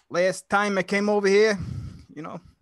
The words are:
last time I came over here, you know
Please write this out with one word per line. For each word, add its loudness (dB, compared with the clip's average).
last -2
time 0
I 0
came 0
over 2
here, 4
you -16
know -14